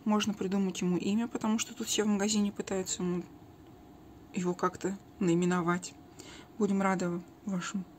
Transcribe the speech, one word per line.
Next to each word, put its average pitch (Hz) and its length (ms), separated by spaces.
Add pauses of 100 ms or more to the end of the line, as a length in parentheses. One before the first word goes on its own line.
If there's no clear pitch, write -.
Можно 208 300
придумать 190 480
ему 180 160
имя, 220 300
потому 220 320
что - 160
тут 220 120
все - 160
в 214 40
магазине 208 440
пытаются 190 520
ему, 175 180 (1120)
его 180 220
как-то 185 420 (220)
наименовать. 175 760 (640)
Будем 196 240
рады 180 400 (240)
вашим 190 400 (140)